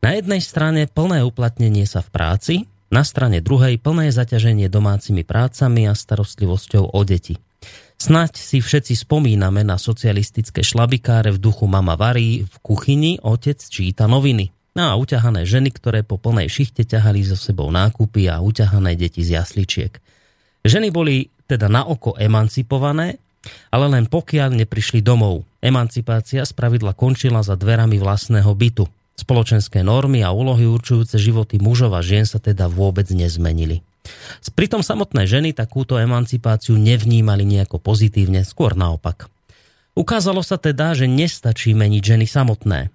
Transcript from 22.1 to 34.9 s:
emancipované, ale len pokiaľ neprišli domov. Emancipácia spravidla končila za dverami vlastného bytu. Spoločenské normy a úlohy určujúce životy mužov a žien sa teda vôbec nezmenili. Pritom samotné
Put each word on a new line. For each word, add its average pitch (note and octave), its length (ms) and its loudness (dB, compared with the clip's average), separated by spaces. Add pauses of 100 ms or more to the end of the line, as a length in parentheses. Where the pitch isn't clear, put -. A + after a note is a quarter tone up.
emancipované, C3 1040 -2 (500)
ale C3+ 160 2
len B2+ 160 2
pokiaľ C#3+ 480 -2
neprišli A2+ 480 0
domov. G#2 480 2 (160)
Emancipácia A#2+ 800 -2
spravidla A#2 480 -2
končila B2+ 480 0
za G2 160 -2
dverami A2 400 2
vlastného G2+ 560 2
bytu. A2 320 0 (320)
Spoločenské A2+ 640 0
normy B2+ 400 2
a F#2 120 0
úlohy A#2 360 2
určujúce A2+ 480 0
životy G#2+ 400 0
mužov A#2 400 2
a E2+ 80 -2
žien G#2 240 2
sa - 80 -6
teda F#2+ 320 0
vôbec F#2 440 0
nezmenili. E2 680 -2 (720)
Pritom G3 320 0
samotné G3+ 400 -2